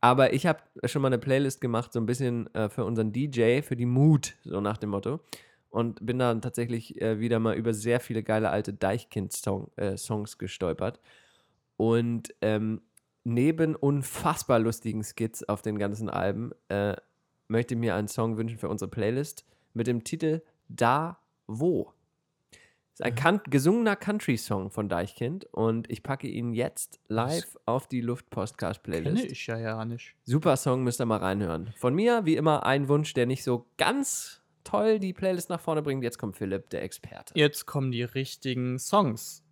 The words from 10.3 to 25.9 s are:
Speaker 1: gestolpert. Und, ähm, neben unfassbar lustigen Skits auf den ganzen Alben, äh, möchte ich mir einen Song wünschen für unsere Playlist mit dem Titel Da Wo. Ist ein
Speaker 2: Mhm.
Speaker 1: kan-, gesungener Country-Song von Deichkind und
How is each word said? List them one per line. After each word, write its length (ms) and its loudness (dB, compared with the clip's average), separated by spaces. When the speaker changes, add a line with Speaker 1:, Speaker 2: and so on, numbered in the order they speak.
Speaker 1:
gestolpert. 600 -4
Und, 640 2
ähm, 400 0
neben 540 2
unfassbar 840 2
lustigen 460 -2
Skits 420 -6
auf 140 -2
den 180 -4
ganzen 300 -4
Alben, 420 -2
äh, 300 0
möchte 280 0
ich 40 0
mir 160 2
einen 140 -2
Song 260 -2
wünschen 220 -4
für 100 -8
unsere 240 -4
Playlist 540 -4
mit 140 -2
dem 160 0
Titel 380 -2
Da 500 0
Wo. 460 -2
Ist 100 -14
ein 100 -2
Speaker 2:
Mhm. 40 -4
Speaker 1:
kan-, 320 4
gesungener 460 4
Country-Song 720 -2
von 180 -4
Deichkind 640 -4
und 380 0